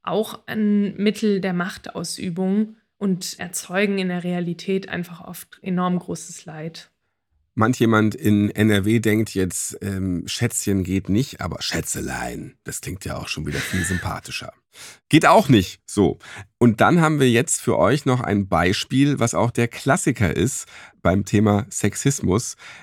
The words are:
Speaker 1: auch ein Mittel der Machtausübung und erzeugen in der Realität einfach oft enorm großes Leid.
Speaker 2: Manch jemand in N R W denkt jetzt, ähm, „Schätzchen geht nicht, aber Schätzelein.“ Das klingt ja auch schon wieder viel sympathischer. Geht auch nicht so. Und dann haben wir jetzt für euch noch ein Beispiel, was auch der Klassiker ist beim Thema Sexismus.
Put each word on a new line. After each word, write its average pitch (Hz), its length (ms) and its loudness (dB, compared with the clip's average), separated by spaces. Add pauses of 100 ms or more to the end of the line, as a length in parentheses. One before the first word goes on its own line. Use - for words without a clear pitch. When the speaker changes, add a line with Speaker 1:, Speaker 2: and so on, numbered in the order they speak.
Speaker 1:
auch 202 440 -4
ein 208 500 0
Mittel 208 440 0
der 185 120 -2
Machtausübung 185 1200 -4 (200)
und 185 420 -4
erzeugen 196 600 -4
in 185 100 -2
der 175 160 -4
Realität 175 640 -4
einfach 170 340 -8
oft - 400 -18
enorm 180 360 0
großes - 480 -12
Leid. 160 440 -14 (640)
Speaker 2:
Manch 117 240 2
jemand 110 360 4
in 104 340 2
N 110 220 2
R 101 160 2
W 113 140 4
denkt 110 340 0
jetzt, - 480 -2
ähm, 95 440 -2
„Schätzchen 101 580 -2
geht 92 260 -2
nicht, 110 320 0
aber - 180 -6
Schätzelein.“ - 920 -6 (100)
Das - 160 -10
klingt - 240 -10
ja 69 140 -8
auch - 100 -10
schon 78 180 -8
wieder 73 120 -4
viel 90 260 -4
sympathischer. - 680 -6 (560)
Geht 165 160 6
auch 185 240 6
nicht 104 340 4
so. - 340 2 (400)
Und 117 220 4
dann 143 220 6
haben 151 180 2
wir 127 100 4
jetzt 117 300 2
für - 180 0
euch 117 280 2
noch 127 160 2
ein 101 260 0
Beispiel, 110 680 2
was 117 160 0
auch 104 160 2
der 117 180 0
Klassiker 135 680 0
ist - 320 -2 (360)
beim 95 240 2
Thema 104 420 2
Sexismus. - 880 -2 (260)